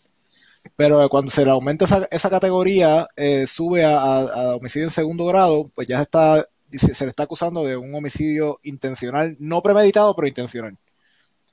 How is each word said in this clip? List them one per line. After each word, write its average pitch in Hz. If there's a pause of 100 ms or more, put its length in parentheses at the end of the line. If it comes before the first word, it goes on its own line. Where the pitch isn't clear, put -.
(760)
Pero 147
cuando 135
se 143
le 135
aumenta 139
esa, 190
esa 170
categoría, 185 (100)
eh, 143
sube 170
a, 151
a, 135
a 123
homicidio 127
en 165
segundo 170
grado, 175
pues 123
ya 127
se 139
está, 156 (260)
se, -
se -
le -
está 147
acusando 170
de 131
un 131
homicidio 151
intencional, 139
no 165
premeditado, 208
pero 151
intencional. 120 (760)